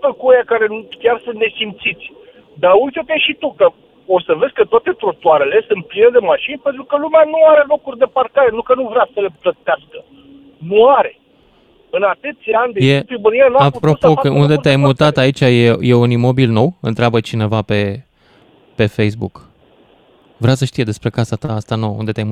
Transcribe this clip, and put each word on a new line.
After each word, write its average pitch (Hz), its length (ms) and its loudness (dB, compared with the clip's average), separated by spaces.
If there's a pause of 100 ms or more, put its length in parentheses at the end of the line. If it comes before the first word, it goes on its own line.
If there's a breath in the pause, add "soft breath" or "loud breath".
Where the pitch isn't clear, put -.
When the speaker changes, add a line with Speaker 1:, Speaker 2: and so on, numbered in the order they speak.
Speaker 1:
pe 285 60 0 (100)
cu - 100 -14
aia 247 240 4
care 220 200 0
nu, 214 40 -10 (260)
chiar 240 220 0
sunt 233 200 -10
nesimțiți. - 600 -8 (560 soft breath)
Dar 180 100 4 (120)
uite-te 311 400 -6
și 302 80 -4 (100)
tu 302 60 -4 (100)
că - 80 4 (480)
o - 20 2 (100)
să 359 140 -2
vezi 269 180 -4
că 226 140 2
toate 233 180 0 (120)
trotuarele 160 540 0 (120)
sunt 196 220 -4
pline 220 260 4
de 233 60 4 (100)
mașini 269 340 -6
pentru 269 220 -6
că - 60 -6 (100)
lumea 311 280 4
nu 320 60 -2 (140)
are 302 100 4 (120)
locuri 269 280 -8
de 254 60 0 (100)
parcare, 254 400 0
nu 226 100 -8
că 254 120 4
nu 262 120 -2
vrea 226 220 0
să - 60 -6
le 196 100 -2 (120)
plătească. - 560 -6 (720)
Nu 208 80 2 (200)
are. 170 140 -2 (840)
În 196 60 -2
atâția 220 600 -4
ani 247 100 -4
de 202 80 -6 (140)
Speaker 2:
E, 139 80 -2 (100)
Speaker 1:
primăria 226 360 2
n-a 247 220 2
putut - 20 -10
să - 40 -12 (300)
Speaker 2:
apropo, 156 80 4
Speaker 1:
facă 143 140 -2
Speaker 2:
că 135 60 -2
unde 143 60 2
Speaker 1:
locuri 147 160 2
de 147 80 -4
Speaker 2:
te-ai 139 120 2 (100)
mutat, 147 280 2
Speaker 1:
parcare. 131 120 2
Speaker 2:
aici 139 140 -2
e, 120 360 4 (140)
e 123 40 6 (100)
un 120 60 0
imobil 123 480 0
nou? 127 100 2 (120)
Întreabă 117 400 -2
cineva 107 420 -4
pe, 104 180 -2 (920 soft breath)
pe 107 120 0
Facebook. 104 480 -4 (1080)
Vrea 127 100 4
să 131 100 -4
știe 127 200 -4
despre 110 260 -6
casa 113 260 -4
ta 113 180 -10
asta 107 200 -6
nouă, 110 240 -4
unde 110 140 -6
te-ai 107 180 -6